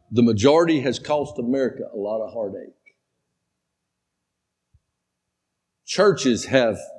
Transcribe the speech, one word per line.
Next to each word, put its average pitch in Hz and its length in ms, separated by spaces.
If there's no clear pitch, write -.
The 113 100
majority 139 600
has 123 180
cost 147 400
America 127 520
a 110 60
lot 107 240
of 107 120
heartache. 101 400
Churches 165 600
have 117 320